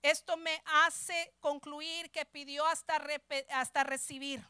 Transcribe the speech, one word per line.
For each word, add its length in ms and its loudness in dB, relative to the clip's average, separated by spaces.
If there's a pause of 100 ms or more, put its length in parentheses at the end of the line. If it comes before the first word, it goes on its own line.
Esto 340 2
me 300 -4
hace 720 4
concluir 720 -4
que 160 -4
pidió 400 -4
hasta 320 0
repe-, 520 -4
hasta 320 0
recibir. 680 -4